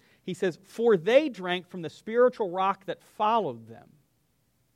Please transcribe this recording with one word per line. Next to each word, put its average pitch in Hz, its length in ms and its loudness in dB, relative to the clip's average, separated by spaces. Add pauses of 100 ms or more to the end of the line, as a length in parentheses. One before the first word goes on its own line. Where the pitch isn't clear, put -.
(240)
He 185 100 -8
says, 175 300 -4
"For 226 340 2
they 247 320 2
drank 185 380 -6
from 185 140 -12
the 151 80 -8
spiritual 233 600 0
rock 190 360 -2
that - 180 -10
followed 185 640 -2
them, - 240 -20 (840)